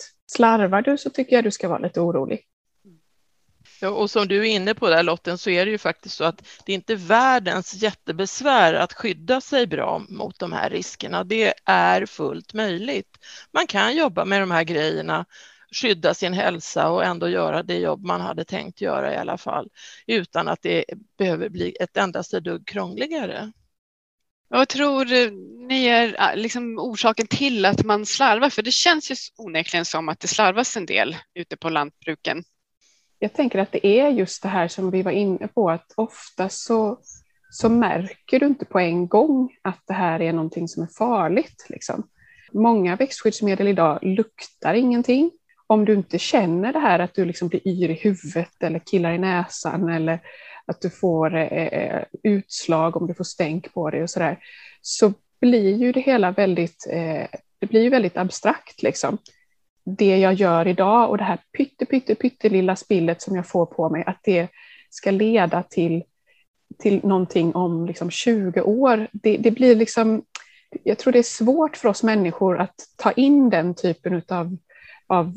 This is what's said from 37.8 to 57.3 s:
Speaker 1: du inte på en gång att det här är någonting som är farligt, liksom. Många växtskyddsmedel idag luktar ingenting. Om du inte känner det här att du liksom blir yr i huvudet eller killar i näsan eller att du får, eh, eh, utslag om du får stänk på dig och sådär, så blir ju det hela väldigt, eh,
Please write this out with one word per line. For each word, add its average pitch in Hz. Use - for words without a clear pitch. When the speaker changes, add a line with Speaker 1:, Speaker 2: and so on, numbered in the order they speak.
Speaker 1:
du 285
inte 285
på -
en 175
gång 262
att 185
det 190
här 170
är 165
någonting 165
som 165
är 170
farligt, 214
liksom. -
Många 202
växtskyddsmedel 208
idag 170
luktar 190
ingenting. 247
Om 214
du 214
inte 175
känner 202
det 320
här 196
att 180
du 190
liksom 175
blir 180
yr 180
i 160
huvudet 170
eller 165
killar 170
i 170
näsan 180
eller 165
att -
du 185
får, 160
eh, 160
eh, -
utslag 196
om 175
du 175
får 180
stänk 165
på 160
dig 147
och 175
sådär, 175
så -
blir 220
ju 247
det 254
hela 240
väldigt, 185
eh, 160